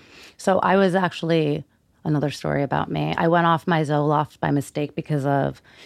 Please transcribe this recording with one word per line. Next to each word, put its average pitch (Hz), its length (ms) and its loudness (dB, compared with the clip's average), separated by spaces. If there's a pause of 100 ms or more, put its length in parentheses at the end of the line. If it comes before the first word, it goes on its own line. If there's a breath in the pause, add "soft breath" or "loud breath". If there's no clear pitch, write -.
(360 loud breath)
So 190 220 0
I 185 180 2
was 190 180 2
actually, 160 720 0 (400)
another 147 260 0
story 147 320 -2
about 143 280 -2
me, 151 260 -4
I 170 120 2
went 170 180 4
off 165 200 2
my 160 160 2
Zoloft 147 580 0
by 147 100 0
mistake 143 440 -4
because 151 300 -4
of 139 380 -2 (240 loud breath)